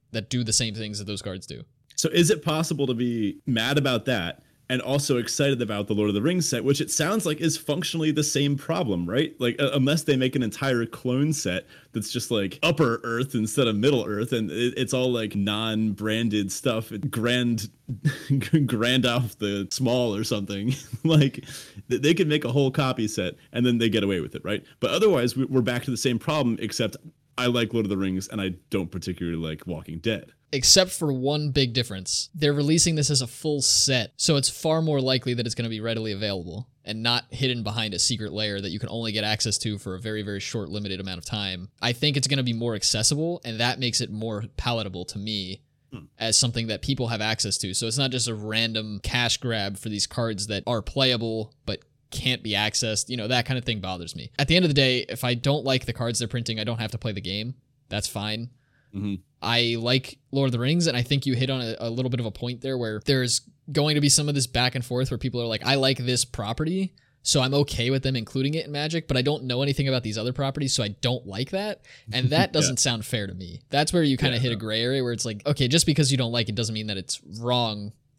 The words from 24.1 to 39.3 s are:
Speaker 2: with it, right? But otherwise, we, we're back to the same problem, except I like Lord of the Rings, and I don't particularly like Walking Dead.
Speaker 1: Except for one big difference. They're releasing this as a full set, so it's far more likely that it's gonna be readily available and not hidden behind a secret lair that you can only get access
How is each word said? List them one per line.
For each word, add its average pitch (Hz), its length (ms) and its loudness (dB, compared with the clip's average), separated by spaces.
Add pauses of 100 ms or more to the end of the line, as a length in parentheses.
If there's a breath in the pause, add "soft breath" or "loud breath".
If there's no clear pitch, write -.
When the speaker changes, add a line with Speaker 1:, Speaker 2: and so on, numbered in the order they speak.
Speaker 2:
with - 140 -8
it, - 100 -10
right? 104 200 -4 (160 loud breath)
But 110 100 0
otherwise, 151 460 4
we, 131 80 0
we're 131 160 4
back 120 240 2
to 135 80 -2
the 117 40 -2
same 120 220 0
problem, 139 420 0
except 110 360 -2 (420)
I 123 80 0
like 120 260 2
Lord 113 140 2
of 95 40 -2
the 98 60 2
Rings, 92 300 0
and 110 140 -6
I 95 140 -2 (160)
don't 90 200 -2
particularly 87 480 -4
like 80 300 -6
Walking 82 320 -8
Dead. 107 320 -4 (200)
Speaker 1:
Except 185 380 6
for 151 220 -2
one 143 400 0
big 131 220 2
difference. 104 600 -4
They're 147 180 2
releasing 156 440 4
this 147 140 2
as 139 120 4
a 123 60 -4
full 147 340 -2
set, - 540 2
so - 180 4
it's 139 160 2
far 160 320 0
more 151 180 2
likely 131 340 2
that 117 120 -2
it's 113 80 -4
gonna 117 140 -2
be 113 120 -4
readily 113 300 -2
available 98 580 -4 (160)
and 110 200 -6
not 120 260 2
hidden 127 320 0
behind 107 320 -2
a 104 60 -2
secret 110 320 0
lair 104 280 -2
that 98 100 -6
you 101 100 -6
can - 80 -6
only 113 240 -4
get 107 100 0
access 107 360 0